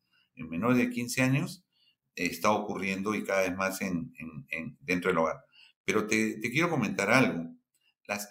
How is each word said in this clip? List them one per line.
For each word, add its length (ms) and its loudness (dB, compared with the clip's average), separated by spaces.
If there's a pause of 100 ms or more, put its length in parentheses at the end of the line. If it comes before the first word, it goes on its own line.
(340)
en 140 -12
menores 300 2
de 120 2
quince 320 -2
años 420 0 (520)
está 340 2
ocurriendo 640 -2
y 80 -2
cada 200 2
vez 140 0
más 240 -2
en, 380 -4
en, 320 -12
en, 300 -8
dentro 300 0
del 80 2
hogar. 260 0 (400)
Pero 240 2
te, 320 0
te 100 -2
quiero 180 2
comentar 420 0
algo. 440 4 (540)
Las 220 -4